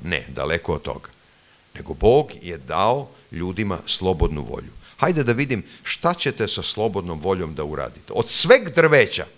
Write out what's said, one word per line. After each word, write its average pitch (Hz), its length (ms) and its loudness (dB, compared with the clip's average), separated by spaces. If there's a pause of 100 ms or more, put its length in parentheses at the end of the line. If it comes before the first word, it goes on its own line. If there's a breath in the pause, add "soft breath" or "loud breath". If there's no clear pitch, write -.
Ne, 82 240 -4
daleko 76 460 -2
od 73 80 -8
toga. - 260 -10 (640 soft breath)
Nego - 200 -10
Bog 127 380 4 (100)
je 85 160 -8
dao 101 500 0 (220 soft breath)
ljudima 92 560 -4
slobodnu 80 560 0
volju. 64 300 -10 (240 loud breath)
Hajde 156 280 2
da 120 80 2
vidim 123 300 -2 (200 loud breath)
šta - 320 -2
ćete 123 340 -2
sa - 140 -4
slobodnom 92 580 -4
voljom 87 340 -2
da 76 100 -6
uradite. 69 480 -8
Od 117 160 0
sveg 196 460 4
drveća 143 520 4 (100)